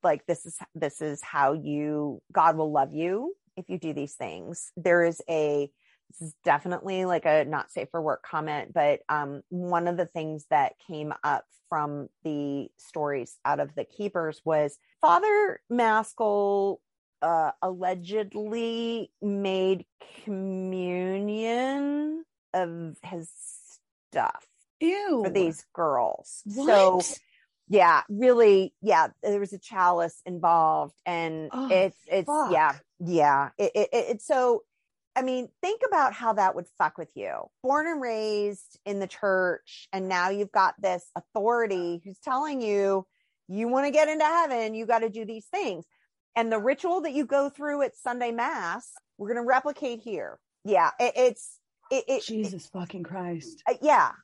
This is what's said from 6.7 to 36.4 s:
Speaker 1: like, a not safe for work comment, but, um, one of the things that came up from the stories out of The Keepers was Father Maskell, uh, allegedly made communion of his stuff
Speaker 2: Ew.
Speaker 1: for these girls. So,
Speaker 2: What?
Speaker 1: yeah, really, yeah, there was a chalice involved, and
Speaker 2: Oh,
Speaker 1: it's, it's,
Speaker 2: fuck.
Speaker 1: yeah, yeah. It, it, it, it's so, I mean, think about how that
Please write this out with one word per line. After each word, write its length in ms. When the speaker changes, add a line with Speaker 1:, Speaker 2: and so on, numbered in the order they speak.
Speaker 1:
like, 220
a 180
not 260
safe 220
for 100
work 220
comment, 500
but, 360
um, 400
one 400
of 80
the 80
things 440
that 380
came 340
up 220
from 400
the 540
stories 680
out 160
of 160
The 80
Keepers 640
was 340
Father 680
Maskell, 1120
uh, 300
allegedly 1500
made 640
communion 2000
of 500
his 260
stuff 360
Speaker 2:
Ew. 440
Speaker 1:
for 80
these 420
girls. 760
So, 500
Speaker 2:
What? 220
Speaker 1:
yeah, 420
really, 720
yeah, 260
there 160
was 140
a 60
chalice 680
involved, 680
and 460
Speaker 2:
Oh, 200
Speaker 1:
it's, 340
it's, 220
Speaker 2:
fuck. 240
Speaker 1:
yeah, 240
yeah. 580
It, 160
it, 180
it, 180
it's 160
so, 380
I 80
mean, 260
think 260
about 260
how 200
that 200